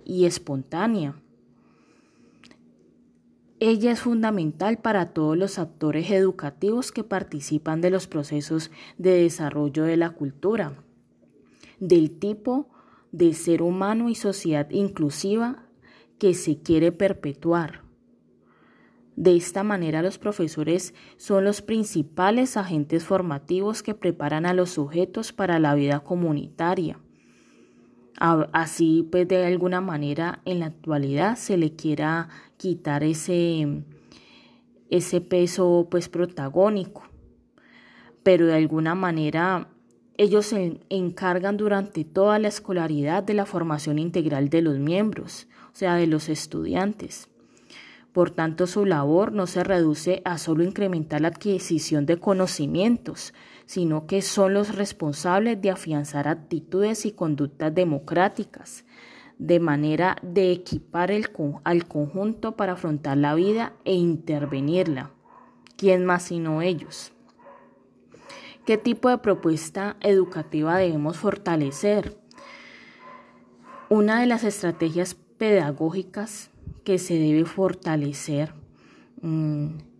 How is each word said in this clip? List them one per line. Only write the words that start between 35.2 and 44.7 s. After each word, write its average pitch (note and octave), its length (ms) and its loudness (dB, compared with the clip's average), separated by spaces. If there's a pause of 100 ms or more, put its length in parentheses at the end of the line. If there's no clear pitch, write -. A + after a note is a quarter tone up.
pues, F3 160 0
protagónico. F3 960 0 (1200)
Pero F3 220 6
de E3 100 4
alguna D#3+ 400 2
manera, E3 720 -2 (480)
ellos G#3 300 4
se G#3 180 -2
en-, E3 240 -6
encargan F#3 680 -2
durante G3+ 480 -2
toda G#3 340 4
la G#3+ 80 0
escolaridad E3 720 -2
de G3+ 120 -2
la G3+ 120 0
formación D#3 540 -2
integral D#3 480 0
de E3 140 2
los D3 180 2